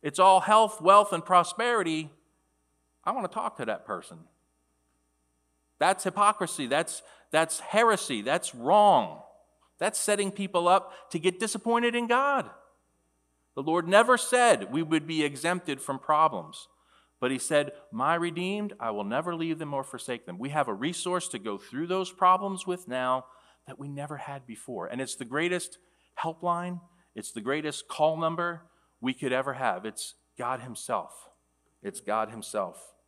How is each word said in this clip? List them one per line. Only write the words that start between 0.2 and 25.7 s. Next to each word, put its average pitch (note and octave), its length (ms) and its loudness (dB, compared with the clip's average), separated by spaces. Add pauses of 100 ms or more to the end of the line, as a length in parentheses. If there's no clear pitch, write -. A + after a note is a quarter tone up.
health, G#3+ 400 4
wealth, G3+ 320 8
and E3+ 120 -4
prosperity, F3 840 2 (920)
I F#3+ 80 -2
want A3+ 180 -4
to - 40 -20
talk A3 220 -6
to C3+ 100 -6
that G#2+ 180 -4
person. E2+ 360 -10 (1600)
That's F#3 260 2
hypocrisy. G3 640 0
That's, D3 360 -2 (280)
that's D#3+ 300 2
heresy. G3+ 640 2
That's C#3+ 320 -2
wrong. C3 680 4 (560)
That's G3+ 200 -2
setting G3+ 340 0
people F#3 340 -2
up - 440 2
to F3 80 -4
get F3+ 200 0
disappointed A#3 560 0
in A#3+ 120 -2
God. C4 440 0 (1040)
The C3+ 80 -8
Lord E3 240 0
never A3+ 300 6
said D#3+ 560 2
we D#3 100 0
would D#3 240 0
be D#3 180 -2
exempted D3 560 -4
from C3+ 180 -6
problems, D3 680 0 (520)
but B2+ 100 0
he C3 80 -2
said, D3 340 0 (180)
"My C3+ 240 0
redeemed, F3+ 640 -4
I A#2 120 -4
will G#2 140 -4
never D3+ 300 -4
leave E3 240 -4
them D3 160 -8
or C3+ 100 -4
forsake B2 420 -10
them." F2+ 120 -12
We C3 120 -8
have D3 180 0
a G#2+ 60 -2
resource F3 540 -4
to B2 100 -8
go G#2 200 -6
through D#3 300 -8
those F#3 240 -4
problems F#3+ 540 2
with F3+ 200 -6
now B2+ 400 -2 (400)
that C3+ 120 -16
we C#3 100 -12
never C#3+ 300 -10
had C#3 280 -12
before. A2+ 400 -10
And B2+ 140 -6
it's C3 160 -6
the C3 80 -10
greatest E3+ 540 -4 (440)